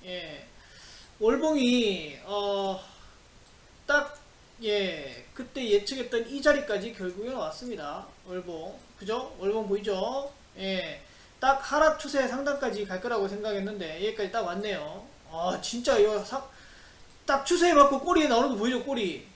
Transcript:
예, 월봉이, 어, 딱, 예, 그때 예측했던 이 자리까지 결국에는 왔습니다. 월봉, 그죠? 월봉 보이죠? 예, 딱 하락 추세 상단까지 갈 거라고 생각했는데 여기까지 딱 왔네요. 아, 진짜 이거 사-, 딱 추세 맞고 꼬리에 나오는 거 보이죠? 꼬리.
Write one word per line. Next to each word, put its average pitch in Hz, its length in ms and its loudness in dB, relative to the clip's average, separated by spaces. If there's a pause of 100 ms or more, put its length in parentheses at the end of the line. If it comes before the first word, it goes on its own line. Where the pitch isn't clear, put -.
예, 170 420 -12 (720)
월봉이, 240 1040 2
어, 196 580 -2 (1000)
딱, 285 360 0 (420)
예, 165 720 -2
그때 247 360 -8
예측했던 226 600 0
이 269 120 -6
자리까지 226 520 2
결국에는 196 440 -8
왔습니다. 165 680 -8 (180)
월봉, 180 520 -10 (220)
그죠? 226 400 -6
월봉 202 300 -2
보이죠? 214 640 -2 (240)
예, 185 440 -6 (380)
딱 269 140 4 (180)
하락 302 260 6
추세 269 300 0
상단까지 254 580 -2
갈 185 140 -6
거라고 214 300 -2
생각했는데 202 760 -6
여기까지 214 280 -4
딱 233 120 0
왔네요. 185 600 -6 (240)
아, 175 300 -2
진짜 240 360 0
이거 208 280 4
사-, 277 200 -6 (800)
딱 277 200 2
추세 349 280 6
맞고 285 280 8
꼬리에 330 260 4
나오는 254 220 4
거 240 60 -2
보이죠? 240 280 0
꼬리. 202 520 -4